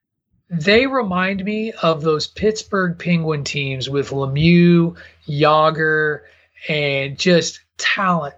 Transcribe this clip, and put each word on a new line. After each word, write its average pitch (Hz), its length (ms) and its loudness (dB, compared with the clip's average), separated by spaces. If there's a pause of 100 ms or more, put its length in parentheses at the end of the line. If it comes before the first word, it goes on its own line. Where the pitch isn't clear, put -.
(500)
They 202 380 2
remind 196 560 -4
me 214 300 -6
of 160 300 -2
those 156 240 0
Pittsburgh 190 680 -4
Penguin 160 460 -2
teams 135 460 -6
with 139 220 -2
Lemieux, 170 840 4 (320)
Jágr, 156 920 2 (480)
and 139 500 -4
just 170 400 0 (180)
talent 175 600 -2